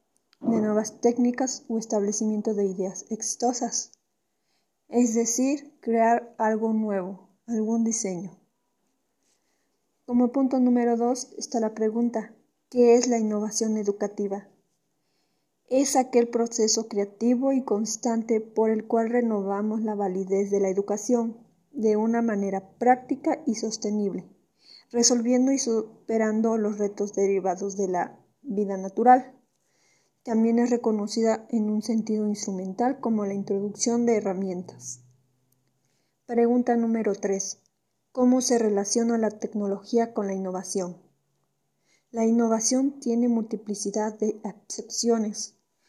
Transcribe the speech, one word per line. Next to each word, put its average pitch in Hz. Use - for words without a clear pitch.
de 226
nuevas 214
técnicas 247
o 226
establecimiento 214
de 202
ideas 190
exitosas. -
Es 233
decir, 254
crear 233
algo 220
nuevo, 202
algún 226
diseño. 190
Como 247
punto 269
número 240
dos 240
está -
la 220
pregunta, 226
¿qué 240
es 247
la 233
innovación 214
educativa? 202
Es 269
aquel 254
proceso 226
creativo 233
y 262
constante 226
por 220
el 214
cual 226
renovamos 214
la 214
validez 196
de 202
la 196
educación 214
de 220
una 226
manera 196
práctica 254
y 220
sostenible, 208
resolviendo 247
y 262
superando 220
los 208
retos 202
derivados 190
de 196
la 180
vida 196
natural. 226
También 226
es 240
reconocida 220
en 214
un 214
sentido 214
instrumental 202
como 220
la 196
introducción 208
de 233
herramientas. 190
Pregunta 240
número 226
tres. 196
¿Cómo 254
se 247
relaciona 226
la 214
tecnología 208
con 208
la 196
innovación? 185
La 226
innovación 233
tiene 240
multiplicidad 214
de 214
acepciones. -